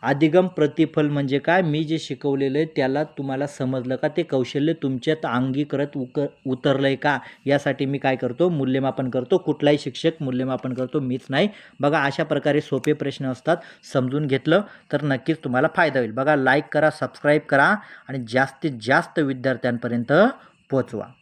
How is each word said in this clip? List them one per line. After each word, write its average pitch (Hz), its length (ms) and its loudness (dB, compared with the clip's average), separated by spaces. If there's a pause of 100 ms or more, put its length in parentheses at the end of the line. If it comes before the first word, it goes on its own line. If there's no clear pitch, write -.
अधिगम 151 440 4
प्रतिफल 151 600 0
म्हणजे 143 300 0
काय, 175 240 2
मी 156 220 0
जे 156 140 -4
शिकवलेलं 139 600 -2
आहे 160 80 2 (100)
त्याला 139 280 0 (140)
तुम्हाला 139 300 -4
समजलं 131 480 -4
का, 123 120 -2
ते 175 140 -2
कौशल्य 143 500 0 (100)
तुमच्यात 143 440 -2
अंगीकृत 139 680 -2
उक-, 139 300 -4 (200)
उतरलंय 135 500 0
का, 143 220 0 (280)
यासाठी 143 400 0
मी 135 120 -4
काय 135 180 0
करतो? 127 320 0
मूल्यमापन 135 600 -2
करतो. 131 280 0
कुठलाही 147 400 2
शिक्षक 151 420 -4
मूल्यमापन 131 520 -4
करतो, 127 280 -4
मीच 131 280 -6
नाही. 151 200 2 (320)
बघा, 147 220 2
अशा 147 220 0
प्रकारे 147 360 0
सोपे 143 320 -2
प्रश्न 139 340 -4
असतात, 131 300 0 (360)
समजून 139 340 0
घेतलं 139 340 2 (320)
तर 143 100 -2
नक्कीच 147 420 -2
तुम्हाला 131 320 2
फायदा 147 220 2
होईल. 113 140 -2
बघा, 139 240 2
लाईक 135 360 2
करा, 151 180 4
सबस्क्राईब 147 580 0
करा 139 180 4 (420)
आणि 131 200 -6
जास्तीत 131 540 -2
जास्त 143 360 0
विद्यार्थ्यांपर्यंत 123 920 -2 (580)
पोहोचवा. 113 360 -2 (160)